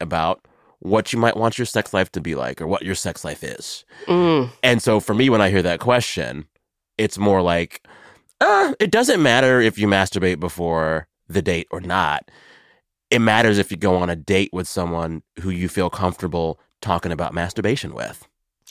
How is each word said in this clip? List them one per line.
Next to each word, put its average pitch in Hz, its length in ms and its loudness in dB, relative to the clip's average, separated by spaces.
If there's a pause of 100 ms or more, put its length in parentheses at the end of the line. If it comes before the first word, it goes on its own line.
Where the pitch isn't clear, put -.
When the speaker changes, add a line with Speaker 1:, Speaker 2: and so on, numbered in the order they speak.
Speaker 1:
about 82 440 -4 (340)
what 104 340 -2
you 117 60 -2
might 117 180 2
want 113 200 0
your 123 80 -4
sex - 280 -4
life 92 180 0
to 87 100 -8
be 78 140 -6
like 64 240 -6
or 80 80 -6
what 92 140 -4
your 92 140 -6
sex - 280 -8
life 76 200 -10
is. - 420 -14 (220)
Speaker 2:
Mm. 165 420 2 (120)
Speaker 1:
And 123 220 4
so 110 160 4
for 107 140 -2
me, 127 160 4
when 110 120 4
I 98 80 4
hear 95 120 2
that 85 180 -2
question, 82 640 -2 (520)
it's 107 200 -2
more 98 240 4
like, 85 440 -2 (560)
"Uh, 392 400 4
it 196 100 2
doesn't 233 320 4
matter 127 380 6
if 110 180 2
you 104 80 2
masturbate 95 540 2
before 82 680 -2 (220)
the 180 120 0
date 87 300 -2
or - 80 -8
not. 90 500 -2 (800)
It 120 100 2
matters 110 380 4
if 98 140 0
you 95 60 -8
go 92 180 2
on 90 140 0
a 87 80 -4
date 95 340 0
with 90 160 -6
someone 85 560 -6 (160)
who 90 100 -6
you 90 200 -4
feel 90 200 -2
comfortable 85 720 -4 (220)
talking 87 320 -4
about 80 200 -6
masturbation 95 600 -4
with." - 340 -12 (440)